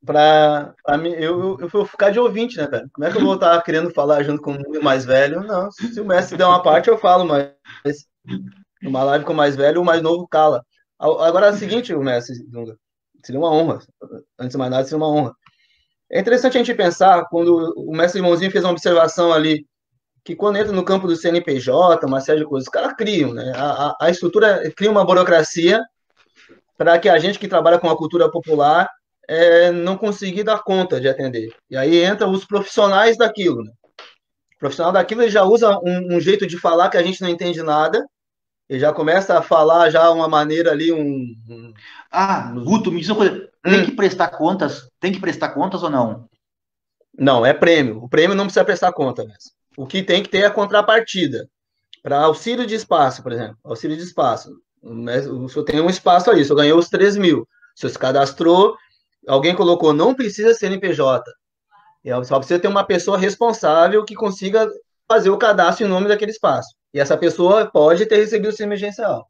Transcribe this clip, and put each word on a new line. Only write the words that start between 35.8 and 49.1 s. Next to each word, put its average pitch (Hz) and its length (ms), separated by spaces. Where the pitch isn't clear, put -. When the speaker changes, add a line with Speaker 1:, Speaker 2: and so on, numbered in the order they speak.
Speaker 1:
um - 20
jeito 190 260
de 170 120
falar 175 320
que 196 80
a 175 60
gente 185 180
não 180 80
entende 170 340
nada, 160 420
ele 131 120
já 147 120
começa 175 460
a 160 40
falar 165 480
já 165 220
uma 165 160
maneira 156 440
ali, 160 200
um, 139 420
um 117 260
Speaker 2:
Ah, 175 400
Guto, 165 400
me 170 80
diz 160 100
uma 214 80
coisa, 190 320
tem 190 180
Speaker 1:
Hum. 175 40
Speaker 2:
que - 60
prestar 185 380
contas? 165 600
Tem 185 140
que 190 80
prestar 160 280
contas 180 340
ou 165 60
não? 120 380
Speaker 1:
Não, 127 280
é 139 80
prêmio. 139 500
O 123 60
prêmio 170 260
não 202 100
precisa 185 200
prestar 185 260
conta, 131 320